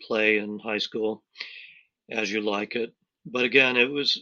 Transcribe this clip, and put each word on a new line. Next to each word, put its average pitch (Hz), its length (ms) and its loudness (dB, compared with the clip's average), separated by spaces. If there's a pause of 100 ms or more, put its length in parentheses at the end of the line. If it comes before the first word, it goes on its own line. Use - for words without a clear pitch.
play 107 380 2
in 104 200 -4
high 107 200 -4
school, 110 440 -4 (880)
As 107 220 -2
You 107 80 0
Like 104 360 -2
It. 117 180 -4 (320)
But 123 180 0
again, 127 320 4
it 123 140 4
was, 143 320 -2